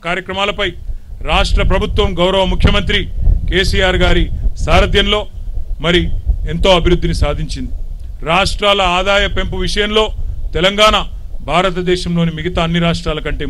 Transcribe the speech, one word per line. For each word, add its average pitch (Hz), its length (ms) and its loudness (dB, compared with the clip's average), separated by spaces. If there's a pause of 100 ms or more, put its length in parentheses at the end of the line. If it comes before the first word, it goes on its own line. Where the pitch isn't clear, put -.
కార్యక్రమాలపై 190 640 -4 (600)
రాష్ట్ర 190 400 2
ప్రభుత్వం, 202 380 2 (120)
గౌరవ 190 320 2
ముఖ్యమంత్రి 202 460 2 (500)
కేసీఆర్ 185 560 2
గారి 175 200 4 (400)
సారథ్యంలో 202 540 2 (680)
మరి 175 160 2 (520)
ఎంతో 175 160 2 (100)
అభివృద్ధిని 170 440 2
సాధించింది. 139 480 -4 (600)
రాష్ట్రాల 196 500 2 (160)
ఆదాయ 196 300 2
పెంపు 190 380 -2
విషయంలో 208 380 0 (520)
తెలంగాణ 202 400 2 (540)
భారతదేశంలోని 175 880 0
మిగతా 170 260 -4
అన్ని 165 240 0
రాష్ట్రాల 160 320 -2
కంటే 147 300 -4